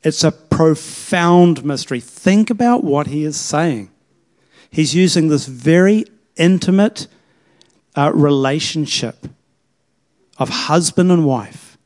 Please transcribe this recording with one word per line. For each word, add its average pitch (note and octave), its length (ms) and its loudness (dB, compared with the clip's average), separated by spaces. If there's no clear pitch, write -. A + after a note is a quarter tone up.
It's - 200 -2
a D#3+ 80 2
profound E3+ 1300 0
mystery. C#3 340 -6
Think G3+ 520 0
about A#3+ 320 0
what D3 240 -2
he D3+ 160 -6
is D3+ 160 -6
saying. D3 500 -4
He's D#3 260 -2
using F3 320 2
this D3 200 -2
very E3+ 580 2
intimate, F#3+ 720 2
uh, D3 180 0
relationship C#3+ 1120 -2
of B2+ 80 -4
husband F3 600 0
and E3+ 120 2
wife. B2+ 640 -6